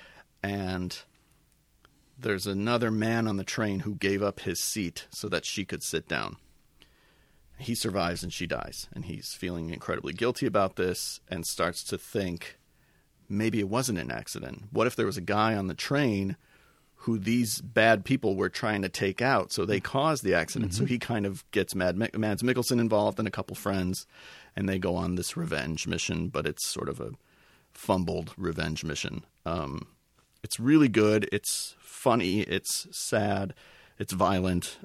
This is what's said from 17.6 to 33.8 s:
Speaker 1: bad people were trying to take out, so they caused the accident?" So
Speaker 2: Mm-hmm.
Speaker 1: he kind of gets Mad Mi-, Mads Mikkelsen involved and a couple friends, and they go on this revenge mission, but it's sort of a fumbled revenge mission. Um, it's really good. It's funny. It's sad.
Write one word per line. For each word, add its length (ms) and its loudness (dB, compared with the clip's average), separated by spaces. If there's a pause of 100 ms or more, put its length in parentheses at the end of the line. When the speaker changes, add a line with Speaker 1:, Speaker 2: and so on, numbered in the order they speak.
Speaker 1:
bad 420 6
people 320 2
were 140 2
trying 320 0
to 80 0
take 320 0
out, 300 4
so 120 0
they 160 2
caused 440 0
the 100 4
accident?" 400 0
So 100 2
Speaker 2:
Mm-hmm. 80 2
Speaker 1:
he 60 2
kind 280 -2
of 240 -6
gets 240 0
Mad 240 2
Mi-, 160 2
Mads 280 0
Mikkelsen 380 2
involved 380 4
and 100 -2
a 20 -4
couple 260 -6
friends, 500 -2 (500)
and 120 -2
they 100 0
go 180 0
on 180 -2
this 220 -4
revenge 500 -4
mission, 420 -2
but 180 -2
it's 200 -4
sort 220 -4
of 120 -6
a 120 -8 (600)
fumbled 640 0
revenge 460 -2
mission. 400 -6 (220)
Um, 400 -4 (560)
it's 160 -6
really 300 8
good. 420 6
It's 480 -4
funny. 640 2
It's 500 -2
sad. 600 0 (460)